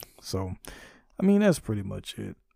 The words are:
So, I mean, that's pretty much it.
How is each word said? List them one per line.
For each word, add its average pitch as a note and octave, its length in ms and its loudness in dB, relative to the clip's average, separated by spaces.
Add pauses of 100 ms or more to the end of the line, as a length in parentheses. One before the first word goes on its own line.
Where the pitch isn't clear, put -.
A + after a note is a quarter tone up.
(200)
So, F#2+ 360 -6 (640)
I F#3 60 2
mean, G3+ 140 6
that's G#3 200 6
pretty G#2 240 -4
much G2 360 -10
it. G2+ 160 -8 (200)